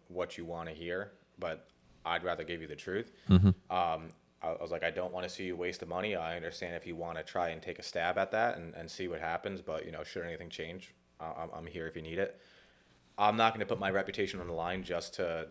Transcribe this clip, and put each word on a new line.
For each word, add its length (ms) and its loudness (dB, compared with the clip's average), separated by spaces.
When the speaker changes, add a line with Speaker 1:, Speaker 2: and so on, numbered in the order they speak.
Speaker 1:
what 280 -2
you 80 -8
wanna 280 -6
hear, 380 -4
but 280 -4
I'd 160 2
rather 200 0
give 180 -4
you 60 -8
the 80 -8
truth. 360 -4
Speaker 2:
Mm-hmm. 180 12
Speaker 1:
Um, 340 2
I, 60 0
I 120 -2
was 80 -4
like, 140 -2
"I 80 2
don't 220 -2
wanna 160 -4
see 160 -6
you 100 -2
waste 240 -2
the 80 -8
money. 280 0
I 200 -2
understand 400 -6
if 100 -8
you 100 -6
wanna 280 -4
try 260 0
and 140 -6
take 160 -8
a 40 -12
stab 360 0
at 120 2
that 260 2
and, 180 -10
and 160 -10
see 160 -4
what 120 -4
happens, 420 -2
but, 260 -4
you 40 -10
know, 120 -8
should 200 -6
anything 260 -8
change, 440 -10
uh, 160 -6
I'm, 200 -6
I'm 120 -10
here 200 -6
if 80 -8
you 80 -8
need 160 -4
it." 200 0
I'm 200 6
not 160 8
gonna 120 -2
put 140 0
my 120 2
reputation 500 0
on 60 -6
the 60 -4
line 300 -2
just 320 -4
to 360 0